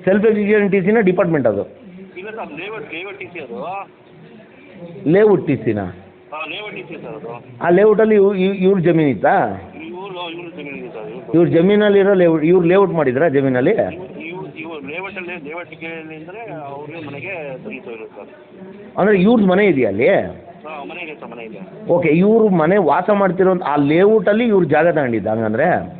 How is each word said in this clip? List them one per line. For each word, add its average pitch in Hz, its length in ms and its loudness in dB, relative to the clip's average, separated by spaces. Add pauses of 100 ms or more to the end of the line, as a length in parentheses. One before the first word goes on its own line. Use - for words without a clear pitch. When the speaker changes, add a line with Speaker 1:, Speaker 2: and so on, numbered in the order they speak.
Speaker 1:
ಸೆಲ್ಫ್ 202 220 2
ಎಕ್ಸಿಕ್ಯೂಷನ್ 208 440 2
ಟಿ 196 100 2
ಸಿನ 196 200 2
ಡಿಪಾರ್ಟ್ಮೆಂಟ್ 180 460 2
ಅದು? 101 160 2 (560)
Speaker 2:
ಇಲ್ಲ 381 120 -12
ಸರ್, 185 300 -12
ಲೇಔಟ್, 185 340 -12
ಲೇಔಟ್ 185 240 -12
ಟಿ 190 80 -14
ಸಿ 170 140 -16
ಅದು. 156 460 -12 (1200)
Speaker 1:
ಲೇಔಟ್ 190 360 4
ಟಿ 135 100 0
ಸಿನ? 110 240 -4
Speaker 2:
ಹಾ, - 680 -14
ಲೇಔಟ್ 196 260 -14
ಟಿ 196 80 -14
ಸಿ - 120 -16
ಸರ್ 113 200 -14
ಅದು. 117 300 -14 (180)
Speaker 1:
ಆ 165 60 0
ಲೇಔಟಲ್ಲಿ 214 460 4
ಇವ್-, 202 220 4
ಇವ್-, 190 200 0
ಇವ್ರ 190 240 4
ಜಮೀನು 160 300 4
ಇತ್ತಾ? 135 380 2
Speaker 2:
ಇವ್ರು, 170 840 -12
ಇವ್ರ 170 260 -14
ಜಮೀನು 143 200 -14
ಇದೆ 127 120 -14
ಸರ್, 110 200 -14
ಇವ್ರ್ದು. 120 240 -10
Speaker 1:
ಇವ್ರ 165 160 4
ಜಮೀನಲ್ಲಿ 196 500 4
ಇರೋ 196 160 4
ಲೇಔಟ್, 165 300 4
ಇವ್ರು 175 220 4
ಲೇಔಟ್ 185 240 4
ಮಾಡಿದ್ರಾ 151 380 0
ಜಮೀನಲ್ಲಿ? 135 420 2
Speaker 2:
ಇವ್ರು, - 500 -4
ಇವ್ರು, 156 380 -14
ಇವ್ರು 156 300 -14
ಲೇಔಟಲ್ಲಿ, 180 600 -12
ಲೇಔಟ್ಗೆ 165 380 -14
ಅಂದ್ರೆ 165 680 -14
ಅವ್ರ 147 520 -14
ಮನೆಗೆ 143 580 -12
ಸರಿ 110 120 -14
ಇರೋದು 110 300 -16
ಸರ್. 107 220 -20 (680)
Speaker 1:
ಅಂದ್ರೆ 196 200 2
ಇವ್ರದ್ದು 208 300 4
ಮನೆ 190 180 4
ಇದೆಯಾ 135 220 2
ಅಲ್ಲಿ? 104 200 0
Speaker 2:
ಹಾ, 143 760 -4
ಮನೆ 170 200 -14
ಇದೆ 156 160 -16
ಸರ್, 123 100 -16
ಮನೆ 117 140 -16
ಇದೆ. 101 440 -14
Speaker 1:
ಓಕೆ, 170 200 2
ಇವ್ರು 208 400 4
ಮನೆ 180 280 4
ವಾಸ 180 340 2
ಮಾಡ್ತಿರೋ 190 480 2
ಆ 147 180 -2
ಲೇಔಟಲ್ಲಿ 202 680 4
ಇವ್ರು 196 180 4
ಜಾಗ 151 240 2
ತಗೊಂಡಿದ್ದ 123 380 0
ಹಂಗಂದ್ರೆ? 110 400 0 (340)